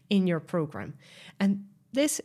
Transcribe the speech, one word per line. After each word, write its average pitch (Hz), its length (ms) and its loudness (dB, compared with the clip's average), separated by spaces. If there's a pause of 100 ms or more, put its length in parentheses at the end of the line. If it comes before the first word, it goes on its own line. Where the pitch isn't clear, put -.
(100)
in 190 160 4
your 170 140 0
program? 147 540 -6 (440)
And 202 260 0 (280)
this 294 320 0